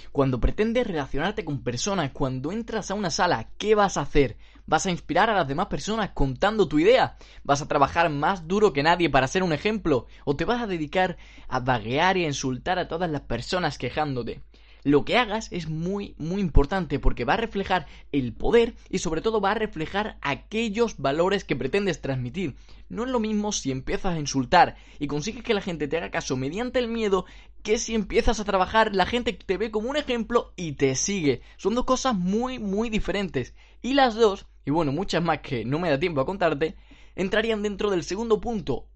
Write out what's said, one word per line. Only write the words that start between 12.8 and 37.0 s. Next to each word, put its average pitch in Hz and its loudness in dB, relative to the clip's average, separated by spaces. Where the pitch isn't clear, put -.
a 160 -4
todas 165 -4
las 143 -4
personas 151 -4
quejándote? 123 -4
Lo 139 6
que 160 0
hagas 220 0
es 165 -6
muy, 175 -6
muy 175 -4
importante 147 2
porque 120 2
va 135 2
a 196 0
reflejar 196 -2
el 123 -2
poder 226 4
y 190 -2
sobre 160 -2
todo 220 0
va 202 2
a 214 2
reflejar 208 -4
aquellos 214 -2
valores 165 2
que 156 -2
pretendes 170 -2
transmitir. 131 -4
No 185 -8
es 254 -4
lo 254 0
mismo 214 0
si 135 -4
empiezas 180 -2
a 160 -2
insultar 139 4
y 147 -4
consigues 151 -6
que 226 0
la 202 0
gente 151 -4
te 156 -2
haga 190 -6
caso 160 -4
mediante 185 -4
el 247 0
miedo 214 0
que 214 2
si 226 -4
empiezas 220 2
a 214 -4
trabajar, 202 2
la 185 4
gente 240 -2
te 185 -4
ve 220 -2
como 214 -2
un 285 -2
ejemplo 240 0
y 160 -6
te 135 2
sigue. 147 0
Son 202 0
dos 247 0
cosas 254 2
muy, 220 -2
muy 208 -2
diferentes. 180 -2
Y 247 -2
las 262 4
dos, 208 4
y 135 -2
bueno, 151 2
muchas 175 0
más 165 0
que 117 -6
no 139 -2
me 170 0
da 139 2
tiempo 156 0
a 131 0
contarte, 160 0